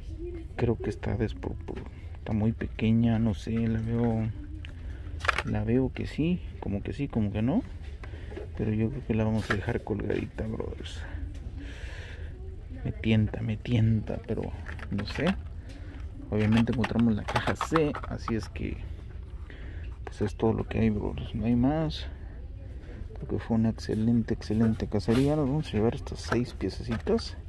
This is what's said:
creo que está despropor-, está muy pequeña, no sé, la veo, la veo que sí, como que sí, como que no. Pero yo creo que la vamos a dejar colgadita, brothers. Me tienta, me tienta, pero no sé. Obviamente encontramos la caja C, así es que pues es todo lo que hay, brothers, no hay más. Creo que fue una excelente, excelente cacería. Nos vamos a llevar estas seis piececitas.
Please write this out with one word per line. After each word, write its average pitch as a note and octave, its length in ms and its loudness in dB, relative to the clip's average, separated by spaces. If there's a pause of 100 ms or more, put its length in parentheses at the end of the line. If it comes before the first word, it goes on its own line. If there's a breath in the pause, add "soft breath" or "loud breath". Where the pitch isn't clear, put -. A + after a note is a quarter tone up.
(560)
creo A#2 200 2
que - 140 -2
está G#2+ 260 -2
despropor-, - 720 -4 (320 loud breath)
está - 140 -4
muy A2 180 4
pequeña, A2+ 680 4
no A2+ 140 4
sé, - 180 -4
la A2+ 280 2
veo, A2+ 480 2 (1160 loud breath)
la G#2+ 180 2
veo A#2+ 300 4
que - 160 -4
sí, E3+ 340 2 (160)
como G2+ 240 -2
que G#2 100 -4
sí, C#3 140 -2
como G#2 260 2
que G#2+ 80 0
no. C#3+ 220 4 (960 loud breath)
Pero A2 140 2
yo A2 180 2
creo - 160 -6
que A#2 80 2
la A2 80 4
vamos A2 260 2
a - 60 2
dejar A2 300 -2
colgadita, G2+ 640 -2
brothers. - 520 -6 (1800 loud breath)
Me B2+ 60 0
tienta, A2 520 4
me A2+ 140 0
tienta, A2 680 4
pero G2 160 -2 (480)
no G2+ 160 -2
sé. - 180 -2 (1040 loud breath)
Obviamente A2 420 6
encontramos A2 420 4
la G2+ 80 -2
caja - 320 0
C, D3+ 380 4 (160)
así - 260 -2
es G#2+ 140 -2
que - 280 -4 (1300 loud breath)
pues - 180 -8
es G#2 140 0
todo A2 180 4
lo G#2 140 0
que A2 140 0
hay, A2 100 6
brothers, G2+ 420 -2
no A2 140 0
hay A#2+ 80 4
más. D3+ 540 2 (1080 loud breath)
Creo - 140 -8
que G2+ 100 -2
fue A#2 180 0
una A2+ 120 6
excelente, A2 680 2
excelente A2 540 2
cacería. B2+ 480 4
Nos D3+ 120 4
vamos D3 200 0
a - 20 -8
llevar A2 240 4
estas - 240 -6
seis - 360 0
piececitas. - 840 0 (120)